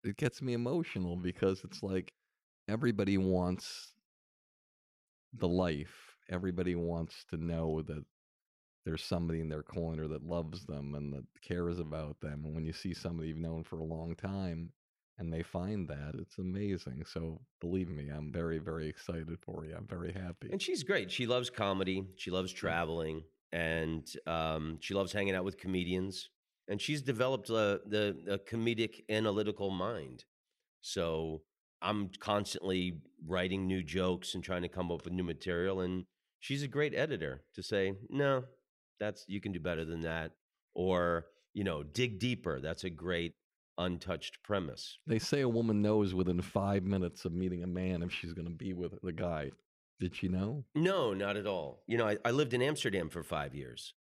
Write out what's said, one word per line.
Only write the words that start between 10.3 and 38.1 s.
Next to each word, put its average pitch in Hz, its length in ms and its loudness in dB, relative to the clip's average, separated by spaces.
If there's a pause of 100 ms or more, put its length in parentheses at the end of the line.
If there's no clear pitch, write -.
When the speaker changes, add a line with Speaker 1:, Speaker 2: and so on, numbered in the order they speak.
Speaker 1:
them 71 300 -6
and 71 180 -4
that 67 100 -8 (180)
cares 87 380 -2
about 76 400 -6
them. 73 260 -6
And 76 100 -6
when 80 100 -2
you 80 80 -2
see 90 200 -4
somebody 82 360 -4
you've 78 80 -4
known 82 260 -4
for 80 160 -8
a 80 40 -4
long 82 320 -4
time 92 560 -4 (480)
and 85 120 -2
they 82 120 0
find 95 440 -2
that, 73 280 -6
it's - 240 -10
amazing. 92 680 -2
So 80 360 -6 (180)
believe 87 300 0
me, 71 200 -6
I'm 76 220 -6
very, 82 260 0
very 78 300 -4
excited 82 540 -6
for - 240 -8
you. 78 100 -8
I'm 98 120 -8
very 87 240 -6
happy. 92 400 -8
Speaker 2:
And 202 100 -2
she's 320 220 -2
great. 123 280 0
She 123 160 0
loves 123 240 2
comedy. 95 640 2
She - 160 -6
loves 92 200 0
traveling. 82 720 0 (280)
And, 80 560 2 (180)
um, 80 540 0
she - 140 -4
loves 98 180 2
hanging 98 240 2
out 92 80 0
with 95 140 -2
comedians. 92 720 0 (380)
And 101 140 -2
she's 147 200 0
developed 127 480 0
a, 107 360 6
the, 104 320 2 (120)
a 101 100 2
comedic 113 720 0
analytical 104 600 2
mind. 90 540 -4 (580)
So 80 640 0 (380)
I'm 98 280 0 (100)
constantly 92 840 2 (260)
writing 92 400 2
new 92 160 2
jokes 90 500 0
and 90 100 -4
trying 90 200 -2
to 87 60 -2
come 90 220 -2
up 82 120 -2
with 87 100 -4
new 90 100 2
material. 90 580 0
And 90 240 0 (340)
she's 139 240 -4
a 139 40 -4
great 147 280 0
editor 80 480 -2 (120)
to 95 60 -6
say, 98 320 2 (160)
"No, 135 360 2 (540)